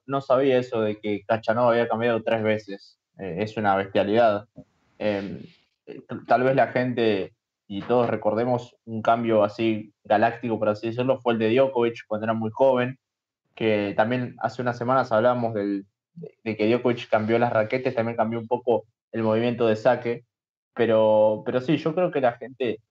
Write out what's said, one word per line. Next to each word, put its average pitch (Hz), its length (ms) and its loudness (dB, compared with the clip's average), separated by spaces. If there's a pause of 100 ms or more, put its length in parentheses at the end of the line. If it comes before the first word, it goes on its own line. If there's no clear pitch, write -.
no 139 160 -2
sabía 131 340 2
eso 123 240 -2
de 107 180 -2
que 104 280 -4
Kachanov 117 460 0
había 117 160 2
cambiado 117 340 0
tres 113 200 0
veces. 107 560 -4 (200)
Eh, 90 220 -8
es 110 180 -4
una 101 180 2
bestialidad. 104 720 0 (500)
Em, 101 420 -4 (440)
eh, - 240 -16
t-, 120 80 -10 (100)
tal 120 160 2
vez 135 140 2
la 120 120 4
gente 117 680 0 (340)
y 101 140 -8
todos 117 260 2
recordemos 113 680 -2 (100)
un 113 160 -8
cambio 113 420 2
así 110 480 -2 (120)
galáctico, 113 540 0
por 107 120 0
así 110 160 -6
decirlo, 123 340 -2
fue 120 140 0
el 113 40 -2
de 110 160 2
Djokovic 123 520 0
cuando 107 180 -6
era 113 80 -2
muy 110 180 -4
joven, 131 480 2 (560)
que 104 400 0
también 123 440 -2
hace - 240 -6
unas 123 160 -4
semanas 127 340 0
hablábamos 117 400 2
del, 101 320 -4 (300)
de, 165 200 -18 (100)
de 110 120 -4
que 104 100 0
Djokovic 120 440 0
cambió 110 280 2
las 120 140 2
raquetas, 117 420 0
también 117 220 -2
cambió 113 220 -2
un 113 100 -10
poco 120 380 0 (260)
el 113 120 -4
movimiento 117 420 0
de 110 80 2
saque, 120 500 -2 (480)
pero, 107 720 4
pero 123 160 -2
sí, 147 180 2
yo 160 180 -4
creo 180 160 0
que 147 80 -2
la 120 140 2
gente, - 460 -8 (100)